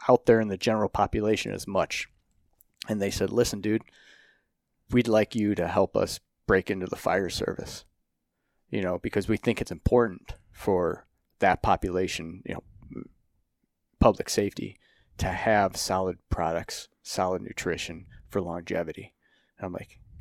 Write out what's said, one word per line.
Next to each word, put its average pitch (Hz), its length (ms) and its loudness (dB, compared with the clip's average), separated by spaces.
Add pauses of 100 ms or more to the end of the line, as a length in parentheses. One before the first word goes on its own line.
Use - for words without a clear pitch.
out 127 200 6
there 113 120 8
in 107 80 0
the 95 100 -4
general 110 320 0
population 104 640 0
as 98 160 -8
much. 95 400 -2 (800)
And 107 140 -2
they 98 100 0
said, - 200 -2
"Listen, 110 280 0
dude, 107 220 0 (1080)
we'd 123 180 4
like 107 260 4
you 104 200 2
to 85 120 -2
help 95 300 2
us 92 220 0 (280)
break 98 240 4
into 92 160 -4
the - 80 -6
fire 90 340 0
service, - 540 -6 (880)
you 107 120 -4
know, 90 180 -2
because 104 280 -2
we 107 100 2
think - 240 -2
it's - 100 -8
important 110 640 0 (160)
for 90 540 -2 (340)
that 92 220 4
population, 90 840 -2
you - 100 -6
know, - 80 -12 (1400)
public - 300 4
safety, 101 500 -4 (380)
to - 100 -2
have 98 480 2
solid 92 420 -2 (120)
products, - 580 -4 (160)
solid 92 380 -2
nutrition 85 640 -6 (240)
for 98 120 -2
longevity." 85 720 -6 (440)
And - 80 -10
I'm 90 80 -8
like, - 260 -14 (220)